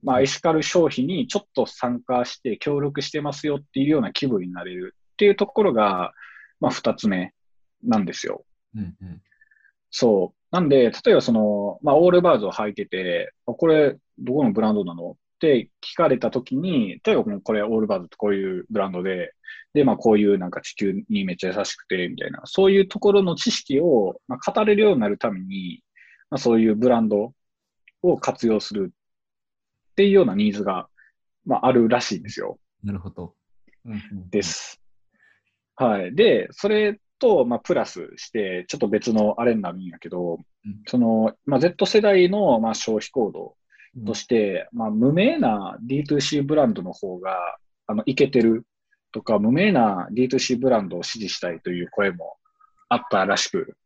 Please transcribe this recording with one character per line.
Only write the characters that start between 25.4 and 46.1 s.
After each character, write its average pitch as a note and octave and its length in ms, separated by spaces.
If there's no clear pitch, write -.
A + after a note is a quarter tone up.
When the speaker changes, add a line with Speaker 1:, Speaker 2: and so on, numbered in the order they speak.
Speaker 1:
に、 F#2 420
ま - 60
あ、 - 20
そ A#2 180
う A2+ 60
い A2 80
う G#2+ 60
ブ A#2 120
ラ A#2 120
ン A2 100
ド G#2+ 240
を F3 140
活 - 300
用 G#2+ 120
す - 140
る F#2+ 200
っ - 1000
て G3+ 100
い G3+ 40
う - 20
よ G3 120
う - 20
な F#3+ 100
ニ G3+ 180
ー - 20
ズ G#3 80
が、 F#3 240
ま - 120
あ、 - 100
あ C3 40
る A#2+ 180
ら A#2+ 100
し - 160
い E2 40
ん - 40
で G#2 60
す - 100
よ。 - 200
Speaker 2:
な G2+ 100
る F#2 60
ほ F2+ 100
ど。 F2+ 260
う A#2+ 40
ん、 A2 40
う - 20
ん、 - 20
う G#2 180
ん。 F2+ 40
Speaker 1:
で G2+ 140
す。 - 360
は A2 280
い。 F#2 120
で、 E3+ 360
そ - 180
れ G#3+ 300
と、 F#3 260
ま A#2+ 120
あ、 - 20
プ - 140
ラ A#2+ 120
ス - 300
し - 160
て、 F#2 360
ち - 80
ょ - 20
っ - 20
と A2+ 80
別 G#2+ 260
の G#2+ 260
あ A#2 60
れ A#2 100
に G#2+ 60
な F2+ 100
る F2+ 80
ん F#2 60
や E2+ 140
け E2+ 100
ど、 F2 300
Speaker 2:
う G#2 40
ん。 G#2 180
Speaker 1:
そ B2 100
の、 A2+ 380
ま C#3 120
あ、 - 20
Z F3 260
世 G#3+ 160
代 F#3+ 280
の、 F#3 300
ま A2+ 120
あ、 - 20
消 A2 240
費 - 120
行 A2 220
動 - 240
と A2 100
し - 100
て、 G2+ 480
Speaker 2:
う - 40
ん。 - 20
Speaker 1:
ま A2+ 80
あ、 - 20
無 A#2+ 240
名 A#3+ 240
な G#2 440
デ B2+ 160
ィ - 40
ー C#3+ 60
ツ D3 80